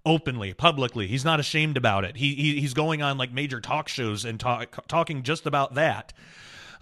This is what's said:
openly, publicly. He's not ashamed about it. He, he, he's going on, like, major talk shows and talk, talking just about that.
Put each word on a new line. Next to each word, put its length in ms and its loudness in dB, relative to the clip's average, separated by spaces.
openly, 480 2
publicly. 540 2
He's 160 -2
not 160 2
ashamed 380 0
about 260 2
it. 140 -6
He, 180 2
he, 240 2
he's 140 -2
going 280 2
on, 160 0
like, 140 -2
major 300 -4
talk 260 -2
shows 380 -2
and 120 -6
talk, 500 -4
talking 360 0
just 220 -2
about 300 0
that. 360 0